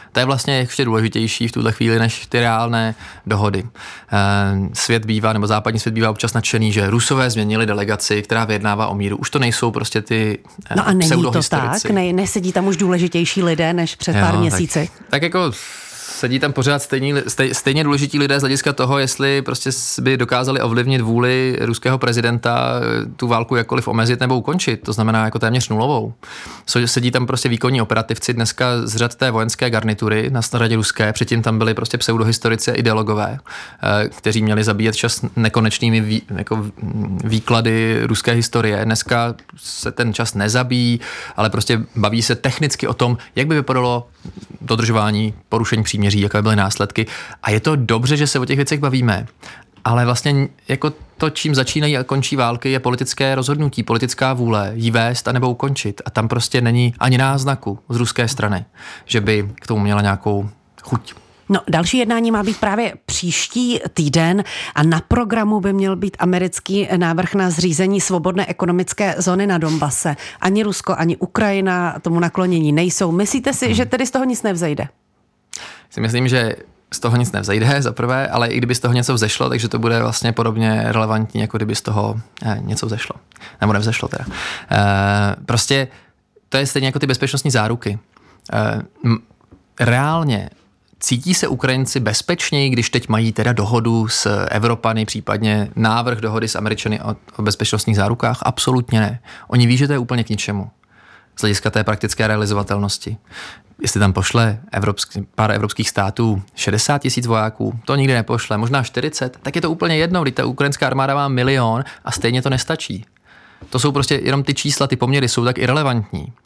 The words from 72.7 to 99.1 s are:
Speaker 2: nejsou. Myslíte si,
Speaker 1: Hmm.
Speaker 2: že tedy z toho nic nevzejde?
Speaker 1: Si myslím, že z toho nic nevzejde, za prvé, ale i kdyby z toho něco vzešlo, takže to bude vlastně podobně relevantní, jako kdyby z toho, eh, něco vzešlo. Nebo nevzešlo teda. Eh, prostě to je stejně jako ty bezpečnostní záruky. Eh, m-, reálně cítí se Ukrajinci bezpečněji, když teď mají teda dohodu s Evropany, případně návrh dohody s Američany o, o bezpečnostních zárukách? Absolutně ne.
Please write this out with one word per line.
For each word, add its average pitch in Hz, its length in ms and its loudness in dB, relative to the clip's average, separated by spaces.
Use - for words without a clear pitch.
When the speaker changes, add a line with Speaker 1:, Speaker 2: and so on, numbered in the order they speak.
Speaker 2:
nejsou. 170 400 2
Myslíte 208 420 0
si, 269 120 -2
Speaker 1:
Hmm. 233 100 2
Speaker 2:
že 247 100 2
tedy 247 200 -2
z - 60 -4
toho 262 140 0
nic 247 180 -2
nevzejde? 170 440 -2
Speaker 1:
Si - 120 -6
myslím, 120 260 0
že 120 280 2
z - 60 -8
toho 120 180 2
nic 120 140 0
nevzejde, 110 500 2
za 120 100 0
prvé, 127 360 0
ale 117 200 0
i 117 100 -2
kdyby 120 180 0
z - 40 -4
toho 120 140 2
něco 123 200 2
vzešlo, 113 360 0
takže 117 180 -2
to 117 120 -2
bude 117 200 2
vlastně 117 320 0
podobně 113 540 0
relevantní, 110 560 0
jako 110 160 -2
kdyby 107 180 -2
z - 60 -6
toho, 107 380 -2
eh, 107 160 -2
něco 101 240 -4
vzešlo. 110 300 -6
Nebo 107 120 2
nevzešlo 110 340 0
teda. - 180 -6
Eh, 101 640 2
prostě 127 420 0
to 135 80 0
je 139 100 2
stejně 135 200 0
jako 131 120 0
ty 139 80 -2
bezpečnostní 135 440 0
záruky. 110 480 0
Eh, 110 280 0
m-, 113 120 2
reálně 127 720 2
cítí 135 340 0
se - 140 0
Ukrajinci 131 520 0
bezpečněji, 139 680 0
když 120 200 0
teď - 200 -2
mají 113 220 2
teda 113 220 2
dohodu 113 540 2
s 104 440 0
Evropany, 113 540 0
případně 104 680 0
návrh 113 440 2
dohody 113 280 -2
s - 80 -4
Američany 107 460 -2
o, 107 140 -4
o 110 40 -4
bezpečnostních 107 540 0
zárukách? 117 460 0
Absolutně 120 580 0
ne. 107 200 -2